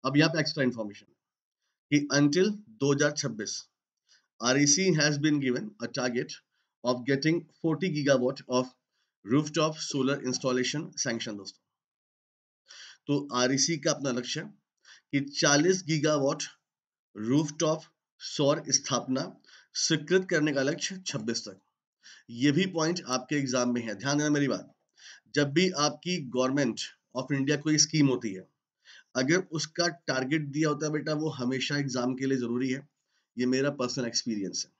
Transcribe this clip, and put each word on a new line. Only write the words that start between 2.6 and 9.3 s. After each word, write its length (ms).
दो 240
हज़ार 180
छब्बीस, 560
आरईसी 480
has 260
been 220
given 300
a 40
target 460
of 120
getting 440
forty 500
gigawatt 520
of 140
rooftop 480